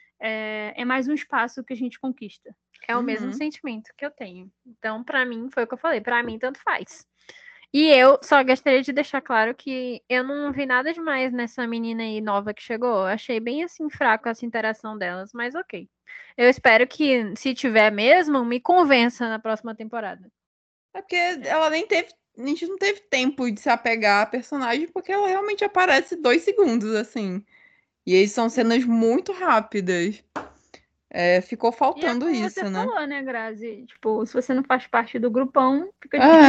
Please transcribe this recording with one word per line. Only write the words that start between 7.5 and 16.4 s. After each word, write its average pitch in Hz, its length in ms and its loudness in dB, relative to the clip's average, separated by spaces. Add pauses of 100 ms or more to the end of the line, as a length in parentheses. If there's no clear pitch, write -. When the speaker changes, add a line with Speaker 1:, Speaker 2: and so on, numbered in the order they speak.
Speaker 2:
E 302 140 4
eu 269 360 8
só 285 200 4
gostaria 262 380 2
de 262 120 -6
deixar 277 280 -4
claro 226 320 0
que 254 540 -10
eu 254 160 0
não 285 280 -6
vi 269 140 -6
nada 262 280 0
demais 269 400 -4
nessa 240 340 -6
menina 226 360 -6
aí 220 180 -6
nova 208 320 -4
que - 100 -20
chegou. 240 260 -4
Eu 190 180 0
achei 220 320 -4
bem, 247 240 -6
assim, 320 260 -10
fraco 233 400 0
essa 226 160 -8
interação 220 520 -6
delas, 185 360 -8
mas 240 220 -8
ok. 202 340 -12 (480)
Eu 240 120 6